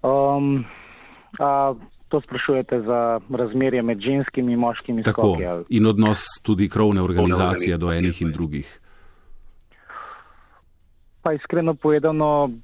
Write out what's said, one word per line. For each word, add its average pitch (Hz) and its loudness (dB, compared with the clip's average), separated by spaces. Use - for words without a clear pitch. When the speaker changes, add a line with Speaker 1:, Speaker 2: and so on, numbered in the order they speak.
Speaker 1:
Em, 139 2
a 139 0
to 151 0
sprašujete 127 -2
za 117 0
razmerje 123 0
med 113 -2
ženskimi 131 -2
in 120 0
moškimi 117 -2
Speaker 2:
Tako. 110 0
Speaker 1:
skoki, 95 2
ali? 87 -6
Speaker 2:
In 110 4
odnos 107 2
tudi 101 2
krovne 104 2
organizacije 90 2
do 85 -2
Speaker 1:
Krovne 85 0
organizacije. 87 2
Speaker 2:
enih 85 -4
in 82 -2
drugih. 76 -6
Speaker 1:
Pa 160 0
iskreno 160 -2
povedano 151 2